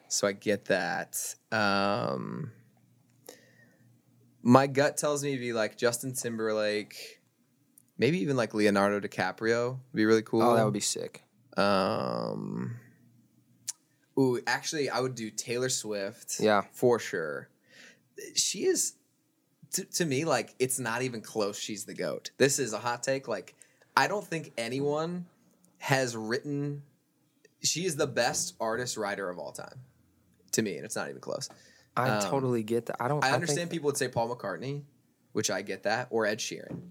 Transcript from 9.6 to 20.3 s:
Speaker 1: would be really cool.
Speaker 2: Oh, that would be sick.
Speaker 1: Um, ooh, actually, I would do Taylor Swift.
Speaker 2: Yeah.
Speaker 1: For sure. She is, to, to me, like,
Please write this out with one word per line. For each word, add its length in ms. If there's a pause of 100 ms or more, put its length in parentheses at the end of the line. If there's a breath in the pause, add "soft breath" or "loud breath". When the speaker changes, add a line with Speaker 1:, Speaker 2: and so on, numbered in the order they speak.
Speaker 1:
would 240
be 100
really 160
cool. 200
Speaker 2:
Oh, 140
that 80
would 100
be 60
sick. 420 (340)
Speaker 1:
Um, 1200 (1400 loud breath)
ooh, 300
actually, 420
I 80
would 160
do 160
Taylor 380
Swift. 720
Speaker 2:
Yeah. 220 (100)
Speaker 1:
For 260
sure. 520 (840 soft breath)
She 300
is, 300 (800)
to, 120
to 220
me, 180
like, 340